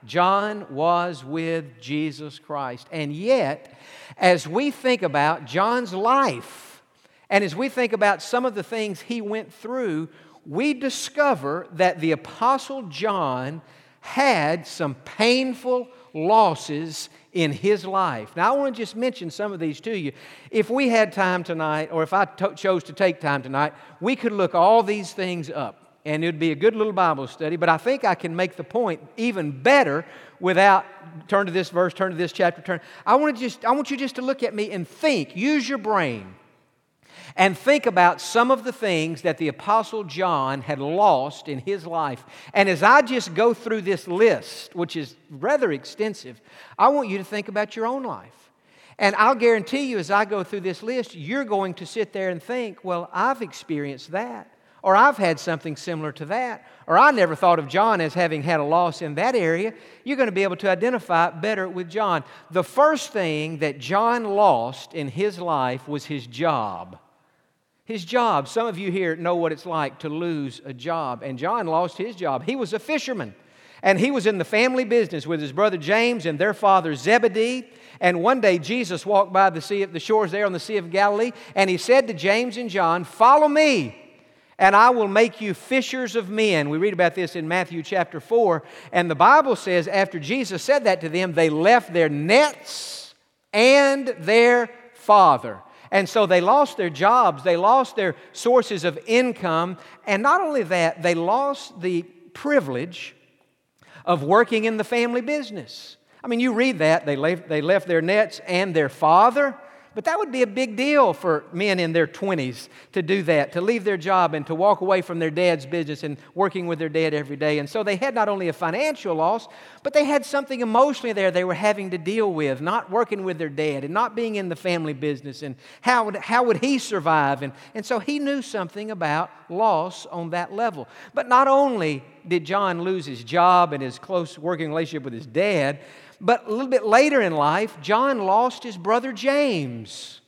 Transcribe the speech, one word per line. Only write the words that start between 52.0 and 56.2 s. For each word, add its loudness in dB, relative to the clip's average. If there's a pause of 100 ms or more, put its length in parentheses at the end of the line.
there -4
and -8
think, -8
"Well, -6
I've -2
experienced -10
that," -8 (300)
or, 4
"I've 6
had 0
something -6
similar -8
to -14